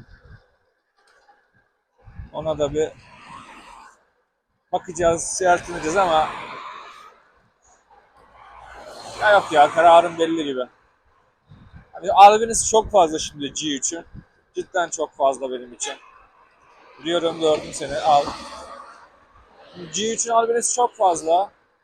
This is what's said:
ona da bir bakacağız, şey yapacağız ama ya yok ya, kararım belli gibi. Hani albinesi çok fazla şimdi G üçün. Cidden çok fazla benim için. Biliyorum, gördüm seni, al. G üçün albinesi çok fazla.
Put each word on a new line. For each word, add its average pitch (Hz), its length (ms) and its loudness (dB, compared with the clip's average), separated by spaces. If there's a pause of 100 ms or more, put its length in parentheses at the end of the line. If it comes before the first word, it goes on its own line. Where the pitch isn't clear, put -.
(2250)
ona 151 260 -6
da 147 140 -2
bir 151 180 -4 (1800)
bakacağız, 170 680 -4
şey 185 100 -2
yapacağız 175 500 -2
ama 160 320 2 (3000)
ya 208 100 4
yok 185 200 4
ya, 151 200 6
kararım 170 480 6
belli 165 240 -2
gibi. 131 180 -6 (1300)
Hani 175 200 -6
albinesi 214 540 6
çok 220 260 0
fazla 160 280 2
şimdi 143 340 -12
G 147 220 -8
üçün. 165 300 -8 (500)
Cidden 175 340 -6
çok - 240 -8
fazla 135 380 -2
benim 123 220 -12
için. - 200 -10 (1080)
Biliyorum, 165 400 -4
gördüm 151 340 0
seni, 143 240 -8
al. 147 280 2 (1700)
G 220 180 -4
üçün 233 160 -8
albinesi 233 460 0
çok 240 200 -2
fazla. 175 560 0 (320)